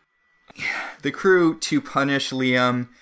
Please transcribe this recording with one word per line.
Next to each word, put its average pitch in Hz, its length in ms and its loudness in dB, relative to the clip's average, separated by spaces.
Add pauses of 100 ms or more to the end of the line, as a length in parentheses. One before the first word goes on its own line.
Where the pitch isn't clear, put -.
(1000)
The 143 100 -4
crew, 175 500 2
to 147 200 -2
punish 139 500 -2
Liam, 123 580 0 (140)